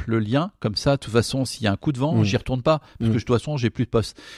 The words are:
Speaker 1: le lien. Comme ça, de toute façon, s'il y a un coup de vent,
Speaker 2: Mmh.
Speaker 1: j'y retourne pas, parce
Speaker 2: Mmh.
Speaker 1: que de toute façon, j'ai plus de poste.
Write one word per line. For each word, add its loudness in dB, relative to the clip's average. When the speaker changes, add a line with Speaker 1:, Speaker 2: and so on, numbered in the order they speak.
Speaker 1:
le 0
lien. 0
Comme -4
ça, 0
de 2
toute -8
façon, 2
s'il -8
y 2
a 4
un -2
coup -2
de -6
vent, 0
Speaker 2:
Mmh. 4
Speaker 1:
j'y 2
retourne -4
pas, 2
parce -4
Speaker 2:
Mmh. 4
Speaker 1:
que 2
de -2
toute 2
façon, -4
j'ai 0
plus -2
de -4
poste. 0